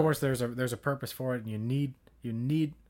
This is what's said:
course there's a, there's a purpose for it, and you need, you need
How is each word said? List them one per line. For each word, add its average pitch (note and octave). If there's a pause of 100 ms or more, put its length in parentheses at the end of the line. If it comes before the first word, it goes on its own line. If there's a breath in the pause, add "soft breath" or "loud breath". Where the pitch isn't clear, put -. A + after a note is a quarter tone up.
course D3+
there's C3
a, A#2+
there's A#2+
a A#2+
purpose C3+
for B2+
it, A#2+
and A2
you G#2+
need, C3 (280)
you A#2
need D3 (160)